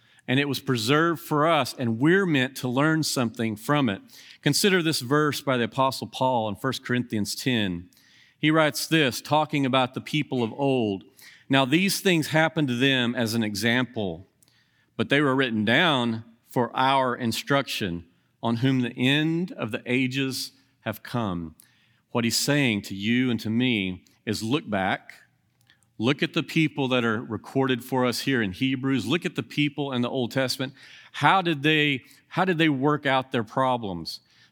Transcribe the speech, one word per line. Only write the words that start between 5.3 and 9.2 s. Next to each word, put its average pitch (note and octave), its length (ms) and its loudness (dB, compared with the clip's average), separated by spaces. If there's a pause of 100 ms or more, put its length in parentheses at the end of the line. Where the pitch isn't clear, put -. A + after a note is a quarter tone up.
by C3 160 0
the A#2+ 80 0
Apostle B2+ 420 -2
Paul A#2+ 420 -2
in G2+ 80 -6
First - 280 -6
Corinthians A#2+ 500 -2
ten. G2 540 -2 (500)
He D3+ 120 2
writes D#3 360 2
this, D3+ 340 2